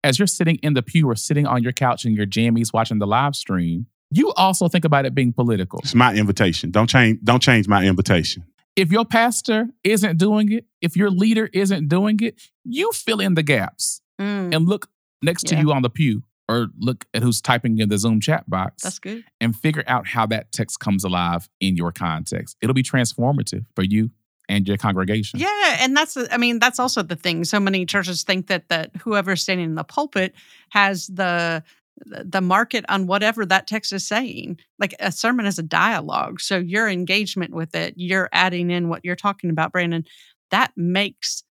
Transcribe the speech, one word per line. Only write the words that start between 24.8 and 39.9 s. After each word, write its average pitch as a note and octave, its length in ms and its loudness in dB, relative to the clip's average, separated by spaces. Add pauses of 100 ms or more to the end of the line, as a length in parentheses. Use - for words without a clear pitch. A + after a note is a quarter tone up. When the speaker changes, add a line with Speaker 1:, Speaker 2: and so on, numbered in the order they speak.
Speaker 3:
Yeah, F#4+ 420 0
and C4 160 2
that's, D#4 200 0 (140)
I - 60 -2
mean, A#3+ 220 0
that's B3 200 2
also B3 240 0
the E3 140 -6
thing. E3+ 280 -2
So G#3 160 0
many F#3+ 260 0
churches F3+ 380 -2
think F#3 240 -2
that, F3+ 200 -4
that D#3+ 220 -2 (120)
whoever's G3 380 -2
standing F3+ 260 -2
in D#3+ 100 -2
the D#3+ 80 -6
pulpit G3 500 -2 (360)
has G3 360 2
the, F3 560 -2 (440)
the - 340 -6
market G3+ 480 0
on F#3+ 180 0
whatever G#3 400 0
that F#3+ 220 2
text G#3 240 -6
is F#3+ 140 -6
saying. A3 520 -6 (200)
Like, G3+ 220 -2
a F#3 120 -2
sermon A#3 340 0
is F#3+ 140 -2
a - 20 -6
dialogue. E3 800 -2
So F#3+ 180 -2
your G3 300 -2
engagement F#3 640 -4
with E3 200 -8
it, E3 220 -4
you're F3+ 360 -2
adding F3 380 0
in F3 180 -2
what - 160 -6
you're F3+ 120 -6
talking G3 320 -4
about, D#3+ 240 -2
Brandon, E3 320 -2 (460)